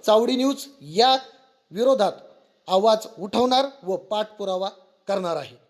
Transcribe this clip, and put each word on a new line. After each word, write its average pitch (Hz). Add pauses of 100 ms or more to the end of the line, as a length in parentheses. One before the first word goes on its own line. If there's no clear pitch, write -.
चावडी 233
न्यूज 269 (160)
या 220 (540)
विरोधात 208 (560)
आवाज 214 (120)
उठवणार 247 (180)
व 185
पाठपुरावा 196 (380)
करणार 185
आहे. 135 (140)